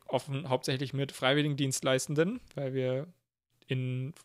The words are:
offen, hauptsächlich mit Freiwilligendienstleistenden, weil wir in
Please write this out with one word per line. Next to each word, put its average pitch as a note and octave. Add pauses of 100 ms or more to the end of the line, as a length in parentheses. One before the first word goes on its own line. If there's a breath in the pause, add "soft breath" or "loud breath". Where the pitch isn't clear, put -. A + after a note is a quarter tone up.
offen, C3+
hauptsächlich C3
mit C#3
Freiwilligendienstleistenden, C#3+ (140)
weil C#3
wir C3 (600)
in B2+ (100)